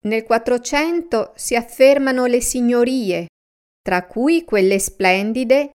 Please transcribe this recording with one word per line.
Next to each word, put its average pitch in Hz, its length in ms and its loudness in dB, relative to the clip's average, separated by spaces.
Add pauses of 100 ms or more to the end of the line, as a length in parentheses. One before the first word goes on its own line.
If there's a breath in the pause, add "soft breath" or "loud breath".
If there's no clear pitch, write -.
Nel 220 180 -4
Quattrocento 247 1120 -2
si - 200 -6
affermano 262 680 2
le 247 160 2
signorie, 240 840 0 (520)
tra 180 280 -2
cui 320 360 0
quelle 196 360 0
splendide 226 960 0